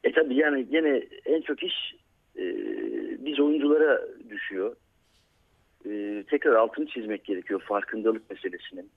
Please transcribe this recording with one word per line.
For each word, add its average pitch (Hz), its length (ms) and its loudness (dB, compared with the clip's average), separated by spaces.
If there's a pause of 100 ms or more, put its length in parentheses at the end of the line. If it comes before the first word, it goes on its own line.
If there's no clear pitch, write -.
E 131 80 2
tabii 147 240 4
yani 143 320 2
gene 147 340 2 (220)
en 160 160 2
çok 151 220 -6
iş, - 320 -6 (420)
e, 101 80 -6 (800)
biz 143 160 -2
oyunculara 147 600 4 (300)
düşüyor. 101 460 -6 (1080)
E, 104 440 -6
tekrar 139 240 4
altını 113 320 4
çizmek 107 380 -6
gerekiyor 92 440 -4
farkındalık 110 640 -2
meselesinin. - 680 -12